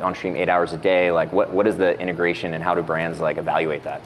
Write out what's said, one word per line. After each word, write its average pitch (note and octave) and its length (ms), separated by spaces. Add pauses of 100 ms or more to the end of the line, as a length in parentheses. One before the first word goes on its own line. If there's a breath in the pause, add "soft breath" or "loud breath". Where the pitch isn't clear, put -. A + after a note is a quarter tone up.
on F2+ 120
stream F#2 220
eight F2 120
hours E2+ 260
a E2 40
day. F2+ 340
Like, E2 220
what, G2+ 180
what G2 140
is G#2 100
the F2+ 240
integration, F2 540
and D#2+ 100
how F2 120
do E2+ 80
brands, D#2+ 360
like, D#2 200
evaluate D#2 440
that? - 220